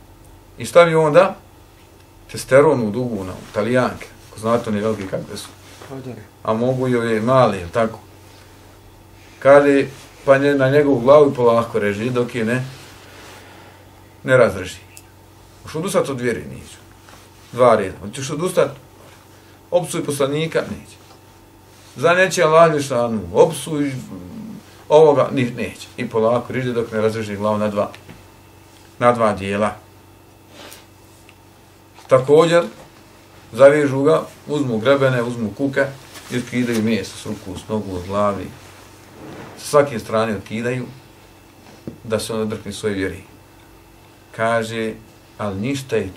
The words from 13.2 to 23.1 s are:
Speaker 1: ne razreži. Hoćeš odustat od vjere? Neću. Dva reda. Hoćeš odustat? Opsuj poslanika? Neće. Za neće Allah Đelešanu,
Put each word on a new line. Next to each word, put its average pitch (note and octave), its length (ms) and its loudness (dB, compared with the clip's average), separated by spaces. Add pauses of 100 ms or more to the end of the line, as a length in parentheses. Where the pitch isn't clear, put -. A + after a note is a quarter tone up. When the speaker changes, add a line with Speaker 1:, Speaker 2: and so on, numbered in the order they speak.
Speaker 1:
ne C3 140 4
razreži. F#2+ 420 0 (840)
Hoćeš - 120 -14
odustat E3+ 340 -2
od B2+ 120 -6
vjere? A#2+ 180 -2
Neću. - 400 -16 (720)
Dva B2 240 4
reda. F#2 260 -4
Hoćeš C3 280 -12
odustat? D3+ 420 -2 (1000)
Opsuj E3 320 -4
poslanika? D3 560 -4
Neće. - 380 -12 (1000)
Za D#3 180 2
neće F3+ 300 2
Allah D#3+ 280 6
Đelešanu, A#2+ 500 -2 (120)